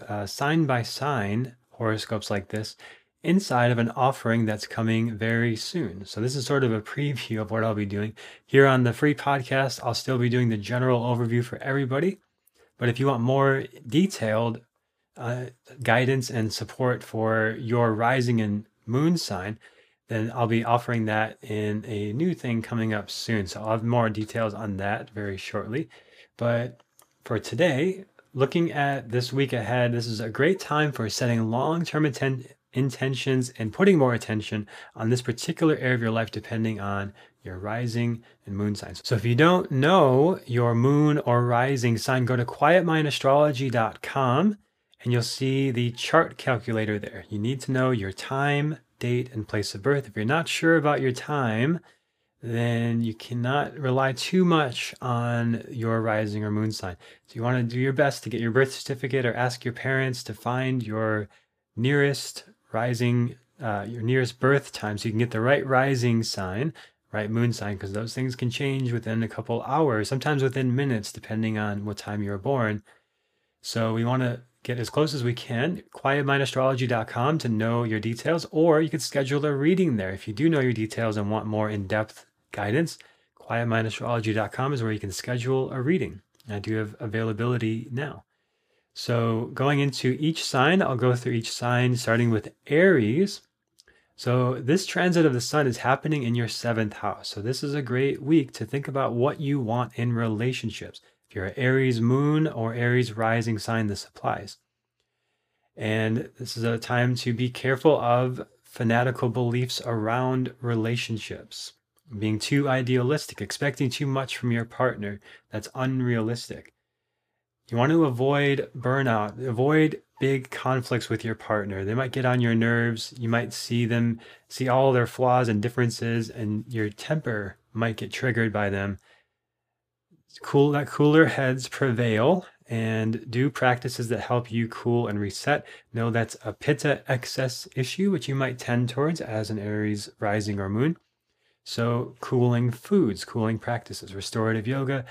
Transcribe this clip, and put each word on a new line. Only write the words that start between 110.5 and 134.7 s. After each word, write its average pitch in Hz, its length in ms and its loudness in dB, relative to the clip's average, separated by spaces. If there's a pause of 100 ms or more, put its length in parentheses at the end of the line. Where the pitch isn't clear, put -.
relationships, 113 1120 -6 (440)
being 107 220 -2
too 143 300 0
idealistic, 127 720 0
expecting 135 480 -2
too 143 180 -4
much 135 300 -4
from 123 160 -2
your 117 120 -2
partner 104 540 -2 (320)
that's 104 240 -8
unrealistic. 123 960 -2 (1000)
You 117 80 0
want 135 120 4
to 165 140 6
avoid 139 720 2
burnout, 123 640 0
avoid 143 600 2 (160)
big 135 320 -2
conflicts 127 580 -2
with 113 160 -4
your 113 80 -4
partner. 101 500 -4
They 104 120 -2
might 131 160 -2
get 131 120 -2
on 123 160 4
your 117 140 4
nerves. 117 640 0
You 120 100 -4
might 117 260 0
see 120 340 -2
them, 117 320 0 (280)
see 127 220 -4
all 131 240 4
their 120 140 4
flaws 123 420 2
and 104 140 0
differences, 117 640 -2
and 107 380 -4
your 113 240 -4
temper 107 640 -6 (160)
might 110 240 -2
get 98 160 -10
triggered 113 400 0
by 104 160 0
them. 98 300 -2 (1400)
Cool, 143 280 4
let 143 160 0
cooler 156 380 6
heads 131 420 0
prevail 123 800 2 (220)
and 110 640 -2
do 127 180 0
practices 123 600 0
that 113 100 -2
help 120 320 -2
you 113 160 -2
cool 120 400 0